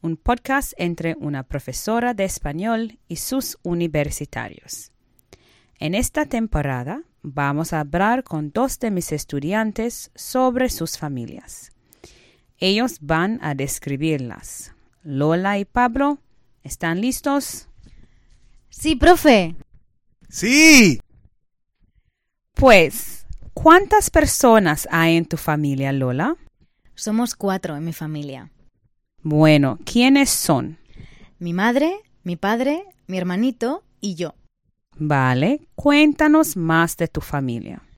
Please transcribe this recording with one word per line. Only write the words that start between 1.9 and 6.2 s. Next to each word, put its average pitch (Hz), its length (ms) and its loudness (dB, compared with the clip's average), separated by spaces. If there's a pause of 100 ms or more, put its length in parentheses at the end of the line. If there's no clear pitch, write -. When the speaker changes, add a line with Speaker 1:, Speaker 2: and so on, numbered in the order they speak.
Speaker 1:
de 196 120 -4
español 214 840 -6
y 170 80 -10
sus - 480 -6
universitarios. 151 1300 -6 (880)
En 160 160 -4
esta 285 320 -2